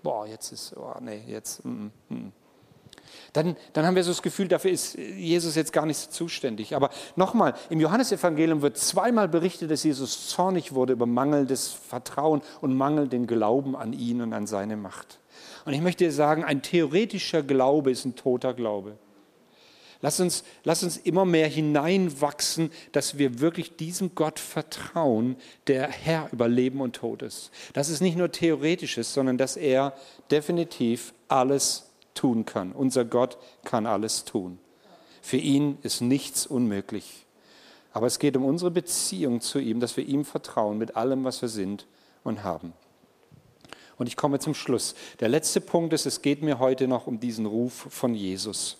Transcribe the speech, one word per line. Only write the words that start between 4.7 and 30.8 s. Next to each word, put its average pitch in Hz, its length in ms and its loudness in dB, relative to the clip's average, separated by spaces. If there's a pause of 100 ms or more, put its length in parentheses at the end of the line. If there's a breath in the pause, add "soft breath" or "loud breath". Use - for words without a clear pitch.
ist - 260 -2
Jesus 170 580 -2
jetzt 156 180 0
gar 156 140 2
nicht 151 120 -2
so - 120 -12
zuständig. 123 640 -6
Aber 139 160 2 (260 loud breath)
nochmal, 185 380 4 (160 loud breath)
im 160 100 2
Johannesevangelium 160 840 4
wird 143 160 2
zweimal 208 500 2
berichtet, 165 420 0
dass 151 120 0
Jesus 139 460 -2
zornig 180 460 0
wurde 127 200 4
über 120 120 0
mangelndes 135 640 2
Vertrauen 143 760 -2 (180 loud breath)
und 131 140 0
mangelnden 135 520 2
Glauben 120 500 2
an 117 160 -8
ihn 120 300 -4
und 113 100 -4
an 104 140 -6
seine 104 300 -4
Macht. - 420 -14 (460 loud breath)
Und 147 80 -4
ich 139 80 0
möchte 175 240 2
dir 160 80 2
sagen, 151 320 4
ein 143 180 0
theoretischer 170 800 0
Glaube 135 480 4
ist 123 140 -2
ein 127 120 -4
toter 127 380 0
Glaube. 104 420 -6 (1040 loud breath)
Lass 143 180 0
uns, 180 240 0 (180 loud breath)
lass 165 200 0
uns 175 160 -4
immer 175 260 2
mehr 160 240 6
hineinwachsen, 151 1200 0 (220 loud breath)
dass 143 240 0
wir 131 240 2
wirklich 165 360 -2
diesem 175 380 -4
Gott 156 240 0
vertrauen, 127 960 -2 (320 loud breath)
der 135 200 2
Herr 160 440 -2
über 120 160 2
Leben 127 340 2
und 120 140 -4
Tod 113 260 -8
ist. - 280 -12 (220 loud breath)
Dass 143 160 -2
es 156 140 -2
nicht 175 140 2
nur 175 140 2
theoretisch 160 680 0
ist, - 160 -4
sondern 131 240 2
dass 131 180 0
er 135 380 2 (360 loud breath)
definitiv 151 840 0 (140)